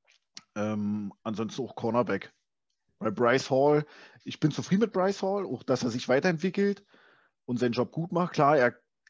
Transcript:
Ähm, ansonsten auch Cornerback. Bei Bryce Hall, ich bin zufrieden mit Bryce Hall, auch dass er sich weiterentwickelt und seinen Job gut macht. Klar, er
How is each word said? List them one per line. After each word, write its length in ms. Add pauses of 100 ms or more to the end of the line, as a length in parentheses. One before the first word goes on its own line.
(560)
Ähm, 580 (100)
ansonsten 400
auch 120
Cornerback. 580 (680)
Bei 120
Bryce 380
Hall, 360 (400)
ich 140
bin 120
zufrieden 300
mit 120
Bryce 300
Hall, 220
auch 180
dass 200
er 60
sich 200
weiterentwickelt 760 (600)
und 140
seinen 140
Job 180
gut 200
macht. 220
Klar, 240
er 180 (340)